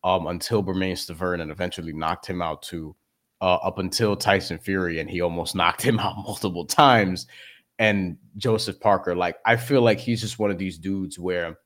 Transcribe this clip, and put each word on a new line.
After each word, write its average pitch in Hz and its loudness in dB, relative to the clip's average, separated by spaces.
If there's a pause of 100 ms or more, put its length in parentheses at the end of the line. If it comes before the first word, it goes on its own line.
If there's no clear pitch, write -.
um, 92 2
until 90 -2
Bermane 92 -2
Stiverne 90 -4
and 78 -8
eventually 85 -6
knocked 80 -4
him 90 -6
out 78 -6
too, 80 -12 (440)
uh, 92 4
up 87 -2
until 101 0
Tyson 90 0
Fury, 90 -2
and 76 -6
he 87 -4
almost 85 -2
<laughs> - -2
knocked 87 4
him 110 2
out 101 -4
multiple 92 -6
times. 110 4 (500)
And 98 2 (180)
Joseph 107 -2
Parker, 92 2
like, 87 0 (100)
I 117 6
feel 120 2
like 113 4
he's 117 -2
just 107 -6
one 104 2
of 90 -4
these 92 -4
dudes 92 -6
where 87 -4